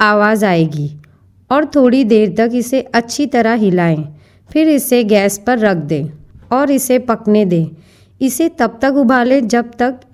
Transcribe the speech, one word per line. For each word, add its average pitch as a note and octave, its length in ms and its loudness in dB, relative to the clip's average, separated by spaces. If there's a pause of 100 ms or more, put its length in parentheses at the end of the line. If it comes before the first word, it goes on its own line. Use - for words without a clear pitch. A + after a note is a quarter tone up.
आवाज़ G#3 440 2
आएगी D#3 440 0 (600)
और D4 160 0
थोड़ी C4+ 400 2
देर G#3+ 320 2
तक A3+ 180 0
इसे B3 260 -2 (120)
अच्छी A#3+ 340 -2
तरह A#3 280 0
हिलाएं। E3+ 480 0 (460)
फिर D#4 200 0
इसे B3 360 0
गैस G3+ 320 2 (100)
पर B3 120 0
रख G3+ 240 0
दें D3 260 -4 (420)
और C#4 200 0
इसे B3+ 300 0
पकने G#3+ 440 0
दें। E3 220 0 (540)
इसे C4+ 280 -2
तब A#3 320 -4
तक C4+ 140 0
उबालें B3+ 520 2
जब A#3+ 260 -2
तक B3+ 260 -4 (140)